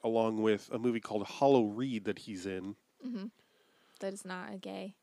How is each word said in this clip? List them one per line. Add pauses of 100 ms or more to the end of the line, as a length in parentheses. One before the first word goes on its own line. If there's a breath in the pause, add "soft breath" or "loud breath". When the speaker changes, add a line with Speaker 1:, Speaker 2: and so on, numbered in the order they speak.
Speaker 1:
along
with
a
movie
called
Hollow
Reed
that
he's
in. (320)
Speaker 2:
Mm-hmm. (760)
That
is
not
a
gay.